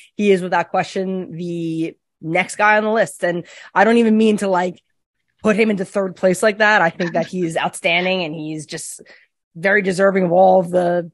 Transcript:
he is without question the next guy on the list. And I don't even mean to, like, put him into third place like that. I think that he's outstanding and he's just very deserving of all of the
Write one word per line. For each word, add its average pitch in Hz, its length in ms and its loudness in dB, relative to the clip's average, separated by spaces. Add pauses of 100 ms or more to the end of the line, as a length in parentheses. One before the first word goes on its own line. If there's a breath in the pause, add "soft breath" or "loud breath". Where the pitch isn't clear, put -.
(160 loud breath)
he 208 160 4
is 185 100 2
without 175 280 -2
question 185 640 -4
the 165 640 -6 (240)
next 170 360 -4
guy 214 200 2
on 214 80 0
the 214 60 0
list. 220 340 -2
And 175 200 -2 (300 loud breath)
I 185 100 4
don't 233 140 4
even 220 180 4
mean 220 220 4
to, 202 100 -4
like, 180 340 -2 (600)
put 214 140 2
him 220 140 2
into 190 140 -2
third 190 320 -6
place 185 260 0
like 208 160 2
that. 214 240 4
I 165 80 2
think 170 220 -6
that 165 140 -2
he's 170 300 -6
outstanding 180 680 -2
and 156 100 -8
he's 156 320 -10
just - 340 -14 (540 soft breath)
very 196 280 0
deserving 190 420 2
of 165 80 0
all 190 280 6
of 175 100 -4
the 175 440 -2